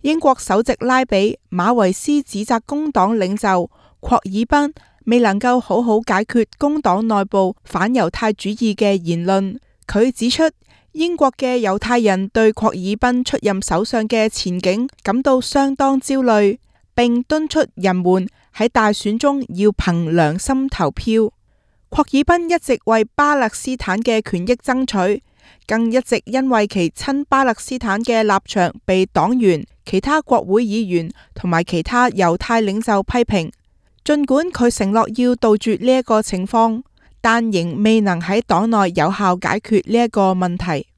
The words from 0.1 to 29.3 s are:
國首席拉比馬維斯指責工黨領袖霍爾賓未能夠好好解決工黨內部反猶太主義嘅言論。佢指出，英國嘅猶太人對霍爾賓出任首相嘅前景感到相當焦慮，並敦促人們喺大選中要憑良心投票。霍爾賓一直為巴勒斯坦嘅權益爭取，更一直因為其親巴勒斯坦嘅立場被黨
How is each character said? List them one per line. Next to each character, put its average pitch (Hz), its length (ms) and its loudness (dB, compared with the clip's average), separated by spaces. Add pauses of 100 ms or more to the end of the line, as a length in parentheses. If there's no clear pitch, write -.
國 269 180 2
首 202 240 0
席 240 180 0
拉 254 260 0
比 208 340 0 (100)
馬 180 220 0
維 202 220 2
斯 294 280 0
指 208 240 -8
責 233 200 0
工 302 260 -4
黨 208 240 2
領 202 240 -2
袖 185 320 0 (300)
霍 - 160 0
爾 196 140 -4 (160)
賓 285 260 0 (320)
未 233 140 2
能 202 200 2
夠 247 180 0
好 233 240 0
好 226 240 2
解 196 200 0
決 226 200 0 (120)
工 294 240 0
黨 202 260 0
內 202 160 0
部 196 400 0
反 190 300 -2
猶 202 160 2
太 214 240 -2
主 - 160 -6
義 214 260 -2
嘅 196 260 2
言 170 240 -4
論。 196 320 0 (300)
佢 240 240 2
指 240 180 -2
出， 320 140 0 (480)
英 339 240 -2
國 277 220 2
嘅 254 240 -2
猶 202 180 -2
太 240 200 0
人 196 280 0
對 220 240 2
霍 214 160 -2
爾 - 80 -2
賓 226 480 -2
出 - 180 -4
任 202 200 -2
首 190 240 -2
相 220 200 -2
嘅 220 220 0
前 180 320 -4
景 196 280 0 (140)
感 247 220 -2
到 262 160 2
相 277 340 0
當 269 260 0
焦 269 220 -2
慮， 214 360 2 (360)
並 240 300 2
敦 311 240 -2
促 311 180 0 (100)
人 180 200 0
們 185 320 2 (280)
喺 233 140 0
大 214 240 2
選 208 240 -4
中 277 320 0
要 196 220 2
憑 170 380 -2
良 165 300 2
心 269 300 -2
投 160 200 -2
票。 220 340 0 (680)
霍 - 120 -2 (120)
爾 277 80 2
賓 349 340 2
一 - 20 0
直 254 280 -2
為 226 180 2 (100)
巴 294 220 2
勒 247 140 0
斯 - 260 -8
坦 196 240 -4
嘅 226 220 0
權 175 220 -4
益 240 120 0
爭 254 300 -2
取， 196 360 -2 (460)
更 226 240 0
一 254 80 2
直 - 240 -2
因 262 260 -2
為 220 160 2
其 175 240 0
親 285 380 -4
巴 269 160 2
勒 247 120 2
斯 - 220 -10
坦 220 240 -4
嘅 226 220 0
立 214 80 2 (140)
場 185 280 0 (120)
被 185 220 2
黨 208 300 0